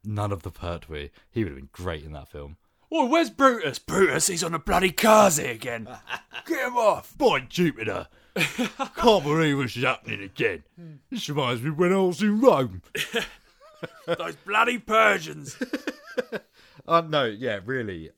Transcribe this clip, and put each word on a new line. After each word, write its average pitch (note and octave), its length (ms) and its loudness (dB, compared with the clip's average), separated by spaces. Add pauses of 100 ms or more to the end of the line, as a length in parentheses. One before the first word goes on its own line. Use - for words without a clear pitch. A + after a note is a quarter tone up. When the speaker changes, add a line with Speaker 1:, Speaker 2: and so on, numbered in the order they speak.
Speaker 1:
None G#2 280 -4
of F2+ 100 -6
the F#2 80 -10
Pertwee. D#2+ 600 -10 (200)
He A#2 140 -2
would E2 80 -6
have C2+ 60 -14
been C#2 140 -16
great E2+ 320 -8
in D2+ 80 -14
that C#2 160 -16
film. D2 280 -16 (340)
Speaker 2:
"Oh, D#4 160 0
where's D4+ 240 2
Brutus?" A#3 480 2
"Brutus, D#3+ 500 2
he's F3 160 -4
on E3 100 -4
a D#3+ 40 -2
bloody F#3 340 2
Kazi G#3 540 6
again. A#2 420 -8 (300)
Speaker 1:
<laughs> - 280 -16
Speaker 2:
Get C4 220 -4
him B3 80 -4
off." G#3+ 420 2
Speaker 1:
"By F3+ 220 4
Jupiter. A2 680 -2 (140)
Speaker 2:
<laughs> - 140 -14
Speaker 1:
Can't A3 880 0
believe D3 340 2
this A#2+ 180 -4
is B2 80 -4
happening A2 380 -4
again. G2 400 -4 (160)
Speaker 2:
Hmm. E3 140 -18 (180)
Speaker 1:
This G#3+ 180 -8
reminds B2+ 340 -2
me D3+ 80 -2
when F3 220 2
I G3 80 4
was F3+ 220 0
in G#3+ 180 2
Rome." C3+ 400 4 (680)
Speaker 2:
<laughs> - 600 -18
"Those E3 300 -6
bloody A3+ 420 0
Persians." F3 840 0
<laughs> B3 60 -6 (1200)
Speaker 1:
Uh, E3 160 4
no, D3+ 240 0
yeah, G#2+ 400 -4
really. G2+ 520 -6